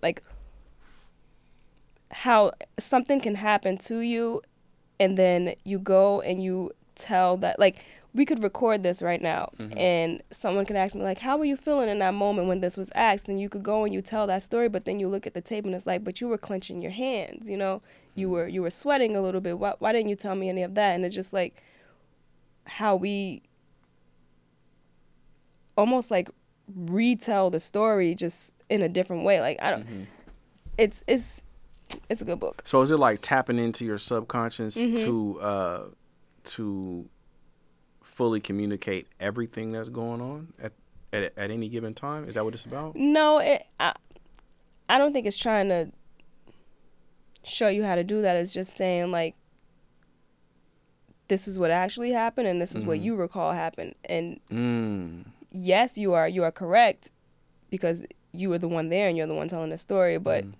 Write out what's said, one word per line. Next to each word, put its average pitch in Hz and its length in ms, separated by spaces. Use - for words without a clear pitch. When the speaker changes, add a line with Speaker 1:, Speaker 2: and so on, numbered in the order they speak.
Speaker 1:
like, - 200
how 220 420
something 254 420
can 214 160
happen 202 420
to 226 220
you 233 420
and 190 180
then 180 380
you 196 140
go 196 440
and 185 200
you 185 280
tell 185 420
that, 185 220
like, 190 220
we 262 120
could 247 180
record 214 400
this 180 200
right 175 200
now, - 360
Speaker 2:
Mm-hmm. 110 200
Speaker 1:
and 170 520
someone 196 360
could 214 100
ask 196 200
me, 196 60
like, 190 180
"How 262 160
were 302 80
you 277 120
feeling 277 320
in 208 120
that 190 140
moment 202 340
when 185 120
this 180 160
was 190 180
asked?" 208 340
And 196 120
you 202 80
could 196 140
go 214 220
and 208 100
you 190 80
tell 214 240
that 190 160
story, 233 260
but 208 160
then 202 140
you 196 100
look 196 200
at - 60
the 175 60
tape 208 240
and 190 100
it's 190 120
like, 185 160
"But 190 180
you 240 80
were 226 100
clenching 185 440
your 175 80
hands, 226 580
you 202 80
know? 196 260
You 190 100
Speaker 2:
Mm-hmm. 185 80
Speaker 1:
were, 170 140
you 185 140
were 170 80
sweating 254 440
a 196 80
little 185 180
bit. 175 200
Why, 202 180
why 214 140
didn't 226 160
you 208 80
tell 202 180
me 190 140
any 185 160
of 190 100
that?" 202 200
And 180 100
it's 175 100
just, 185 180
like, 180 300
how 208 320
we 196 460
almost, 240 340
like, 185 180
retell 196 760
the 165 100
story 208 540
just - 400
in 175 140
a 170 60
different 175 360
way. 190 160
Like, 139 220
I - 80
don't, 113 160
Speaker 2:
Mm-hmm. 104 160
Speaker 1:
it's, 214 280
it's, - 360
it's 226 120
a - 40
good 139 160
book. - 260
Speaker 2:
So 135 160
is 139 80
it, 156 80
like, 117 240
tapping 131 360
into 117 260
your 107 140
subconscious 113 800
Speaker 1:
Mm-hmm. 233 280
Speaker 2:
to, 107 360
uh, 92 440
to 95 680
fully 113 380
communicate 101 680
everything 113 540
that's 113 160
going 117 320
on 147 400
at, 110 120
at, 101 240
at 101 140
any 113 180
given 113 260
time? 147 340
Is 113 60
that 110 100
what 113 100
it's 113 120
about? 143 300
Speaker 1:
No, 302 420
it, - 260
I, 165 160
I 240 100
don't 285 140
think 247 140
it's 202 120
trying 208 300
to 170 220
show - 260
you 208 160
how 196 100
to 175 100
do 208 180
that. 180 140
It's 175 160
just 185 240
saying, 180 340
like, 165 240
this 190 180
is 196 120
what 170 120
actually 190 400
happened 233 380
and 180 120
this 175 140
is 214 100
what 170 140
Speaker 2:
Mm-hmm. 180 80
Speaker 1:
you 226 100
recall 170 360
happened. 165 420
And 170 360
Speaker 2:
Mm. 107 760
Speaker 1:
yes, 190 440
you 202 160
are, 165 160
you 180 140
are 165 80
correct 196 640
because 170 340
you 185 180
were 170 80
the 175 100
one 165 200
there 190 200
and 170 80
you're 160 120
the 156 60
one 156 120
telling 165 240
the 160 80
story, 180 400
but, 160 260
Speaker 2:
Mm. 98 160